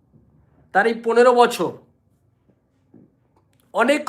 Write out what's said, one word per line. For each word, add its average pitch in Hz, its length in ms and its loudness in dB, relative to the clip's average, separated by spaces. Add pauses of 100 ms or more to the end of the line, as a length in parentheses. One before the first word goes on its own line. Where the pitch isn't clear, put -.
(760)
তার 196 160 0
এই 233 60 -6 (100)
পনেরো 240 340 4
বছর 180 300 0 (2000)
অনেক 277 340 0